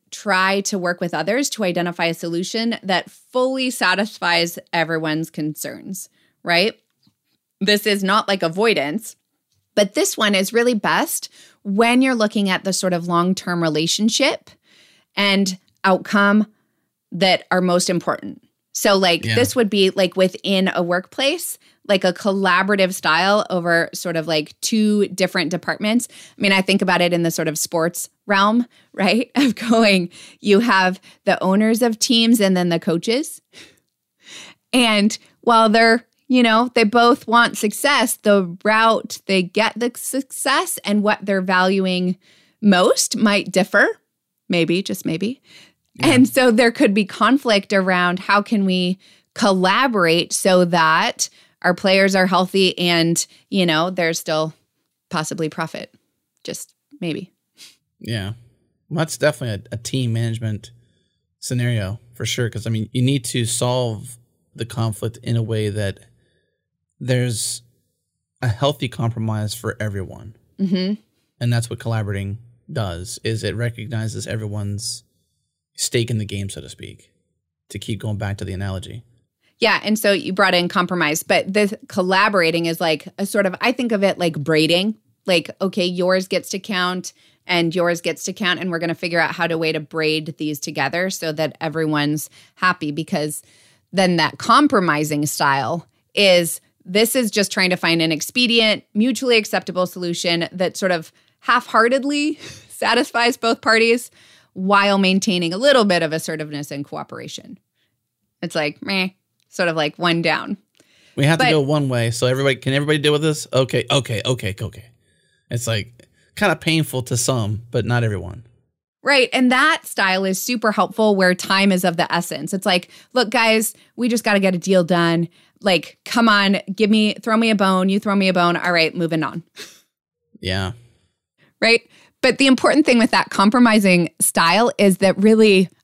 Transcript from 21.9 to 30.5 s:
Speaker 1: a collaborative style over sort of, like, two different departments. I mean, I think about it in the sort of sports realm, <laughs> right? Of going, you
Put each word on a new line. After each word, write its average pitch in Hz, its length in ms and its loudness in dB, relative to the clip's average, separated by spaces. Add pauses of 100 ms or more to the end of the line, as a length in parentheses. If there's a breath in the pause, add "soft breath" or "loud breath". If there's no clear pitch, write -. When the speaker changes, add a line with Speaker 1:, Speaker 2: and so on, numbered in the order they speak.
Speaker 1:
a 185 80 2
collaborative 190 800 0
style 185 560 0
over 170 440 0
sort 165 240 -6
of, 156 100 -4
like, 156 320 -4
two 208 480 0
different 180 420 -2
departments. 202 600 -4 (280 loud breath)
I - 40 -10
mean, 196 100 2
I 190 100 4
think 196 200 0
about 180 180 2
it 175 140 2
in 170 100 0
the 165 80 0
sort 160 160 -4
of 156 100 -4
sports - 520 -4 (160)
realm, 208 400 2 (140)
<laughs> - 140 -20
right? 190 420 0
Of 262 200 2
going, 214 540 2 (320 loud breath)
you 202 180 4